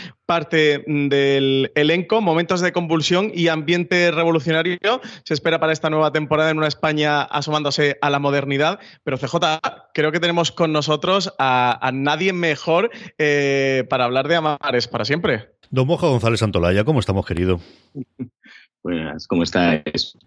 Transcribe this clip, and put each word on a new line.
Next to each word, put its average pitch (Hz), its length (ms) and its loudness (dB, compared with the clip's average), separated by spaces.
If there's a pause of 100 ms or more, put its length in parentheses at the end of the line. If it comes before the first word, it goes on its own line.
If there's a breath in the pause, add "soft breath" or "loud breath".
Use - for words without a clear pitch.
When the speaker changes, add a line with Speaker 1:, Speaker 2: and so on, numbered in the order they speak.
(280 loud breath)
Speaker 1:
parte 156 580 2
del 139 880 2
elenco. 170 480 2
Momentos 175 400 0
de 180 120 0
convulsión 170 600 0
y 170 140 0
ambiente 175 640 0
revolucionario 165 640 0 (460 loud breath)
se - 100 -4
espera 165 260 0
para 160 140 2
esta 156 160 -2
nueva 156 220 2
temporada 156 400 0
en 156 60 0
una 156 100 0
España 151 540 0
asomándose 147 800 -2
a 147 100 0
la 143 80 0
modernidad. 143 600 0 (240 loud breath)
Pero 131 140 -4
C 135 100 -6
J, 165 340 0 (340)
creo 151 160 0
que 170 80 -2
tenemos 170 320 0
con 165 200 0
nosotros 156 680 0
a, 127 420 2
a 127 100 0
nadie 151 420 0
mejor, 170 580 0 (260 loud breath)
eh, 139 720 0
para 127 160 0
hablar 131 220 0
de 165 80 2
Amares 143 540 -2
para 110 160 -4
siempre. 143 500 -2 (160)
Speaker 2:
Don 131 160 2
Borja 170 200 0
González 117 340 2
Santolaya, 95 420 2
¿cómo 139 160 2
estamos, 98 260 -2
querido? 90 360 0 (1200 loud breath)
Speaker 3:
Buenas, 78 420 -6
¿cómo 85 160 0
estáis? 82 720 0 (120)